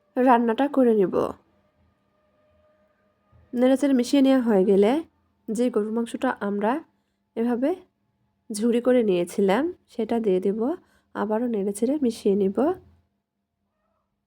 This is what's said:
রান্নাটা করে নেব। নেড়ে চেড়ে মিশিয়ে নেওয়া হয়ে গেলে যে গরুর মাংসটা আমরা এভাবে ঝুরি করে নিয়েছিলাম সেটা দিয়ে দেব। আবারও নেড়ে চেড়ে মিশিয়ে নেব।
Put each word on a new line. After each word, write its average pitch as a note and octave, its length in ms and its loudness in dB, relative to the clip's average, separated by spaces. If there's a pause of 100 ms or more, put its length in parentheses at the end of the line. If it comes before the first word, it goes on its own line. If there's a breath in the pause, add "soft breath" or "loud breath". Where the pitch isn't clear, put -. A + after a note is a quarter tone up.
(160)
রান্নাটা B3 520 2
করে C4 260 2
নেব। F#3+ 200 2 (2500)
নেড়ে B3+ 260 4
চেড়ে C#4 160 2
মিশিয়ে B3+ 280 2
নেওয়া C4+ 200 4
হয়ে G#3+ 220 2
গেলে G3+ 280 4 (560)
যে A#3 220 -2
গরুর A3 240 -4
মাংসটা A#3 360 -4 (100)
আমরা G3+ 320 -4 (640)
এভাবে B3 340 -2 (800)
ঝুরি A#3 300 0
করে B3 240 2
নিয়েছিলাম F#3+ 580 0 (260)
সেটা A3+ 320 -6
দিয়ে F#3 200 0
দেব। G3+ 200 -4 (540 soft breath)
আবারও G#3+ 340 -4
নেড়ে G3+ 240 -4
চেড়ে A#3+ 300 -2
মিশিয়ে A3+ 340 0
নেব। G3 200 0 (1700)